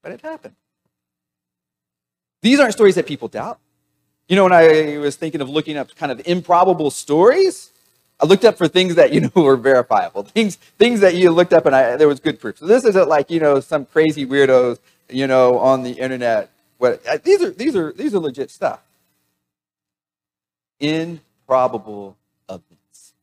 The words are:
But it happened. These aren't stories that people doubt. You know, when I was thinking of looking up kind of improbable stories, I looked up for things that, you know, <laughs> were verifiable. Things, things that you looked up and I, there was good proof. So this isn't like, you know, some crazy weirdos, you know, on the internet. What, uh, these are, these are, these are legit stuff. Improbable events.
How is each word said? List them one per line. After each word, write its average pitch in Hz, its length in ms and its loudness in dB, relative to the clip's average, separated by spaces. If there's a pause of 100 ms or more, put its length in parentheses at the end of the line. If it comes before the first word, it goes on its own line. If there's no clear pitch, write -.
But - 100 -18
it 240 80 -20
happened. 311 340 -18 (1900)
These 262 180 2
aren't 240 120 2
stories 196 220 2
that 156 120 -4
people 131 220 -10
doubt. 135 300 -12 (680)
You 180 80 0
know, 196 80 4
when 185 80 4
I 156 460 4
was 147 180 -6
thinking 160 240 -8
of 131 100 -8
looking 156 260 -6
up 139 200 -12
kind 147 140 -8
of 127 140 -10
improbable 175 680 0
stories, 254 800 0 (480)
I - 60 0
looked 190 220 4
up 214 100 4
for 170 120 -2
things 180 260 0
that, 147 180 4
you 165 100 0
know, 135 120 -4
<laughs> 180 80 2
were 135 140 4
verifiable. 113 640 -2
Things, 208 320 -4
things 233 460 -2
that 185 160 4
you 180 160 4
looked 175 200 0
up 170 140 4
and 139 80 0
I, 127 220 2
there 151 120 4
was 143 120 -2
good - 200 -6
proof. 107 180 -12
So 151 80 -16
this 233 180 2
isn't 190 240 2
like, 147 200 -2
you 165 120 -4
know, 143 200 0
some 143 240 -8
crazy 151 400 -2
weirdos, 127 540 0 (320)
you 131 160 -6
know, 127 320 2
on 131 240 0
the 123 80 -10
internet. 123 600 -6 (280)
What, 123 280 -2
uh, 139 160 -4
these 370 200 2
are, 359 80 -4
these 269 240 -6
are, 165 180 -4
these 254 220 -8
are 190 60 -2
legit 139 300 -8
stuff. 127 300 -8 (2000)
Improbable 127 1400 -6 (320)
events. - 640 -20 (100)